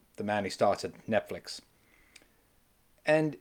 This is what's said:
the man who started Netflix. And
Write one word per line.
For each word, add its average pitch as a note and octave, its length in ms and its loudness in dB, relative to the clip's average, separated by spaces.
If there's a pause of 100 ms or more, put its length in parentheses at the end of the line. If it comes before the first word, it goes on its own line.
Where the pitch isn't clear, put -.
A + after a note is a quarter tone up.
(160)
the G#2 80 -8
man G#2 200 -2
who F#2+ 60 -4
started G2 440 0 (140)
Netflix. - 520 -4 (1400)
And D#3 360 4